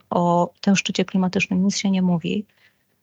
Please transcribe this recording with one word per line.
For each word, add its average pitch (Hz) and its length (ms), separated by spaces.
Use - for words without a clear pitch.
o 175 520
tym 196 140
szczycie 190 300
klimatycznym 185 600
nic 196 120
się 196 140
nie 190 100
mówi, 180 440